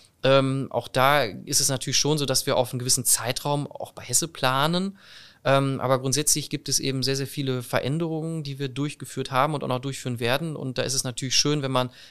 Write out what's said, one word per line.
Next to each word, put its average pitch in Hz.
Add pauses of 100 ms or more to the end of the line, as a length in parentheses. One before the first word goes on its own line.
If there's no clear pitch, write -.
(240)
Ähm, 135
auch -
da 135
ist 101
es -
natürlich 131
schon 151
so, 143
dass 127
wir 131
auf 120
einen 127
gewissen 127
Zeitraum 143
auch -
bei -
Hesse 131
planen. 160 (460)
Ähm, 135
aber 127
grundsätzlich 135
gibt 143
es 131
eben 135
sehr, 131
sehr 135
viele 131
Veränderungen, 160
die 139
wir 139
durchgeführt 135
haben 143
und 131
auch 135
noch 127
durchführen 131
werden. 143
Und 131
da 127
ist 123
es 131
natürlich 127
schön, 147
wenn 135
man 127 (220)